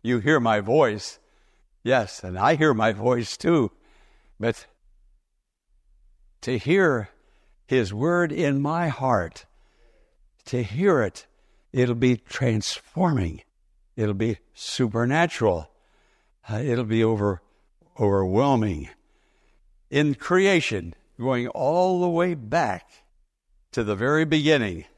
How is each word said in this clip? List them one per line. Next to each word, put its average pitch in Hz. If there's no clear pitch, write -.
You 123
hear 139
my 113
voice. 110
Yes, 120
and 92
I 139
hear 151
my 110
voice 117
too. 151
But 113
to 131
hear 151
his 107
word 165
in 143
my 160
heart, 120
to 123
hear 139
it, -
it'll 123
be 123
transforming. 113
It'll 104
be 110
supernatural. 120
Uh, 107
it'll 120
be 113
over-, 104
overwhelming. 101
In 143
creation, 170
going 123
all 180
the 180
way 175
back 117
to 117
the 104
very 143
beginning. 143